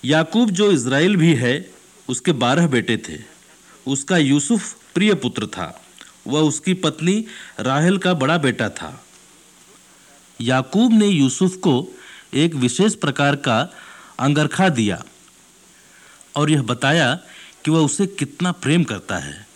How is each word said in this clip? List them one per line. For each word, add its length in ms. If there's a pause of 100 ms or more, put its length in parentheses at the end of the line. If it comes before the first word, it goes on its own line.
याकूब, 440
जो 220
इज़राइल 440
भी 180
है, 400 (360)
उसके 220
बारह 360
बेटे 300
थे। 200 (720)
उसका 300
यूसुफ 600 (180)
प्रिय 180
पुत्र 340
था। 340 (460)
वह 140
उसकी 320
पत्नी 520 (340)
राहेल 380
का 160
बड़ा 240
बेटा 320
था। 360 (1400)
याकूब 520
ने 140
यूसुफ 480
को 320 (460)
एक 220
विशेष 400
प्रकार 400
का 380 (460)
अंगरखा 500
दिया 340 (1300)
और 160
यह 100
बताया 580 (460)
कि 60
वह 80
उसे 280
कितना 440
प्रेम 320
करता 340
है। 380